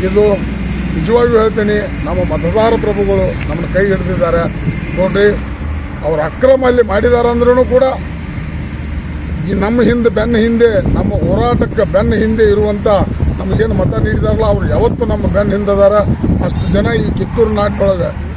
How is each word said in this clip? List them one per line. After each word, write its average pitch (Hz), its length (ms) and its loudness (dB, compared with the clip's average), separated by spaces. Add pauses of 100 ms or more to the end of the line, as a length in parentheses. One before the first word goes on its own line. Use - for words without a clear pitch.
ಇದು 196 160 2 (720)
ನಿಜವಾಗಿಯೂ 226 440 2
ಹೇಳ್ತೀನಿ, 208 680 -2
ನಮ್ಮ 175 280 -2
ಮತದಾರ 185 480 0
ಪ್ರಭುಗಳು 196 680 0
ನಮ್ಮನ್ನ 170 240 -4
ಕೈ 185 120 2
ಹಿಡಿದಿದ್ದಾರೆ. 175 640 0 (540)
ನೋಡ್ರಿ, 196 340 2 (680)
ಅವ್ರು 156 160 -2
ಅಕ್ರಮ 254 440 2
ಅಲ್ಲಿ 247 180 4
ಮಾಡಿದ್ದಾರೆ 240 460 2
ಅಂದ್ರೂ 247 360 2
ಕೂಡ 247 180 4 (1700)
ಈ 196 40 0
ನಮ್ಮ 208 280 2
ಹಿಂದೆ, 233 280 2
ಬೆನ್ನ 220 280 0
ಹಿಂದೆ, 226 560 2
ನಮ್ಮ - 200 0
ಹೋರಾಟಕ್ಕೆ 220 800 0
ಬೆನ್ನ 226 200 2
ಹಿಂದೆ 220 300 2
ಇರುವಂಥ, 208 440 2 (500)
ನಮಗೇನು 208 360 0
ಮತ - 260 0
ನೀಡಿದಾರಲ್ಲ, 214 460 0
ಅವ್ರು 202 240 0
ಯಾವತ್ತೂ 220 360 0
ನಮ್ಮ 208 220 -2
ಬೆನ್ನ 196 240 0
ಹಿಂದೆ 202 200 0
ಅದಾರ. 202 220 4 (500)
ಅಷ್ಟು - 300 -2
ಜನ 202 120 2
ಈ 220 320 -2
ಕಿತ್ತೂರು 214 320 0
ನಾಟಿನೊಳಗೆ 202 880 -2